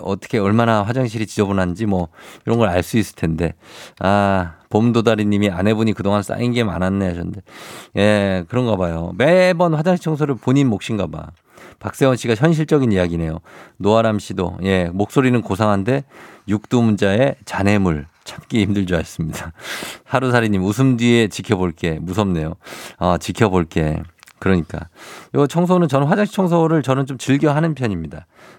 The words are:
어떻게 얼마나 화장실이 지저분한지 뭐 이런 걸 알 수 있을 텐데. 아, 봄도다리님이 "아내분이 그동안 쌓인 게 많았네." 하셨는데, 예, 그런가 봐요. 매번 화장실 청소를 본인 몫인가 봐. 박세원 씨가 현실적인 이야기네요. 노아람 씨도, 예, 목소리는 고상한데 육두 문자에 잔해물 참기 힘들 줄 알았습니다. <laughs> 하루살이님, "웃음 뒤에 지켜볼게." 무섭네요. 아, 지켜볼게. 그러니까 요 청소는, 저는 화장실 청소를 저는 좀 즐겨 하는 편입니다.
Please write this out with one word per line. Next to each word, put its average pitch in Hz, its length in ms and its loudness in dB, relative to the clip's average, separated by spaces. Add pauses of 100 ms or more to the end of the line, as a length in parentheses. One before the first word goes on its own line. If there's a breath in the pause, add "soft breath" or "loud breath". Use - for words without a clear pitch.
어떻게 98 360 -4
얼마나 110 440 2
화장실이 113 440 -4
지저분한지 98 600 -2
뭐 90 200 0 (380 loud breath)
이런 117 120 0
걸 110 120 2
알 90 140 2
수 - 140 -2
있을 - 180 -2
텐데. 82 380 -2 (460 loud breath)
아, 95 540 0 (160)
봄도다리님이 107 800 2
"아내분이 104 440 0
그동안 101 300 0
쌓인 120 300 -4
게 120 100 0
많았네." 92 460 -2
하셨는데, 87 320 -8 (560 loud breath)
예, 98 520 2
그런가 117 280 0
봐요. 85 400 -4
매번 175 560 2
화장실 175 300 0
청소를 147 320 -2
본인 135 320 2
몫인가 101 400 -2
봐. 78 200 -12 (520 loud breath)
박세원 131 380 0
씨가 120 180 -2
현실적인 147 560 2
이야기네요. 85 480 -2 (380 loud breath)
노아람 107 420 2
씨도, 90 440 -6
예, 92 300 0
목소리는 120 480 2
고상한데 107 600 0 (440 loud breath)
육두 107 340 0
문자에 110 540 2 (100)
잔해물 95 600 0 (180)
참기 - 380 -4
힘들 98 240 0
줄 90 120 -2
알았습니다. 80 540 -8 (300 loud breath)
<laughs> - 240 -14
하루살이님, 117 580 0
"웃음 127 340 2
뒤에 117 320 4
지켜볼게." 90 680 -2
무섭네요. 87 540 -2 (460 loud breath)
아, 87 200 2
지켜볼게. 82 840 0 (360)
그러니까 82 500 -2 (460 loud breath)
요 143 100 4
청소는, 175 420 2
저는 139 200 2
화장실 202 260 0
청소를 165 480 2
저는 135 240 0
좀 131 140 -8
즐겨 143 320 2
하는 156 240 0
편입니다. 87 500 -6 (340 loud breath)